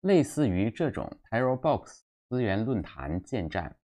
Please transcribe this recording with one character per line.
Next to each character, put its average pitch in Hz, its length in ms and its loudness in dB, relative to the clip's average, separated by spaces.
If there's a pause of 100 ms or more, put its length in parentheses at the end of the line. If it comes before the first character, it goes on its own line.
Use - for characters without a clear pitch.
类 185 200 6
似 143 260 2
于 95 220 2
这 151 180 -2
种 - 220 -6 (180)
TeraBox 127 720 0 (260)
资 127 120 -2
源 107 240 0
论 117 160 0
坛 76 400 -6
建 92 280 -4
站， 82 280 -6 (160)